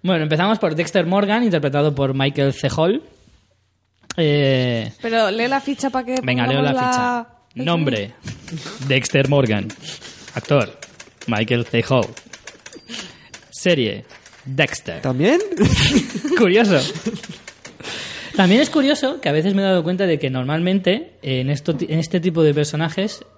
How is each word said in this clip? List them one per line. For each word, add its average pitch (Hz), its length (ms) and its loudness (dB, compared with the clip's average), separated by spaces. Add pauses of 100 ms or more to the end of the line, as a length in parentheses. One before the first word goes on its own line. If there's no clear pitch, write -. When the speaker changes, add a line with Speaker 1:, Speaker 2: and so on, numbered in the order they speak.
Speaker 1:
Bueno, 180 200 2
empezamos 175 380 2
por 160 160 0
Dexter 170 300 0
Morgan, 208 360 2
interpretado 147 520 2
por 135 200 0
Michael 135 380 2
C. - 240 -2
Hall. 190 260 0 (1120)
Eh, 131 760 2 (100)
Speaker 2:
Pero 226 280 0
lee 233 180 -2
la 269 120 0
ficha 269 300 -4
pa' 247 140 -4
que 254 180 -4
Speaker 1:
venga, 254 240 0
leo - 120 0
Speaker 2:
pongamos - 60 2
Speaker 1:
la - 80 0
Speaker 2:
la 247 520 0
Speaker 1:
ficha. - 400 -14
Nombre, 139 480 0 (760)
Dexter 135 420 2
Morgan. 117 380 2 (680)
Actor, 123 440 0 (480)
Michael 117 400 0
C. 117 220 0
Hall. 127 180 2 (1400)
Serie, 113 540 0 (400)
Dexter. 131 580 -4
Speaker 3:
¿También? 156 380 2 (480)
Speaker 1:
<laughs> 285 500 0
Curioso. 202 400 4 (1600)
También 196 240 6
es 302 100 2
curioso 285 500 2
que - 80 -2
a 143 40 2
veces 165 220 2
me 196 80 2
he - 20 0
dado 185 180 2
cuenta 180 240 0
de 156 140 2
que 139 100 -2
normalmente, 175 920 0
eh, 131 180 -2
en 135 100 -2
esto 147 240 -2
ti-, 160 140 -4
en 156 100 0
este 165 220 0
tipo 165 240 2
de 147 100 6
personajes 160 680 -2 (140)